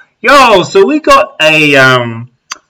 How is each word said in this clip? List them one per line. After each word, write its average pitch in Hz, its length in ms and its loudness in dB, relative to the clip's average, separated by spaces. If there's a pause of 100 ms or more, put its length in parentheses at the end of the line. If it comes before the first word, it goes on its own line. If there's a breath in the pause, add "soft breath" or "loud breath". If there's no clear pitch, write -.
(200 loud breath)
Yo, 240 440 2
so 196 220 0
we 294 140 -2
got 277 420 -2
a, 156 360 0
um, 123 520 -2 (400)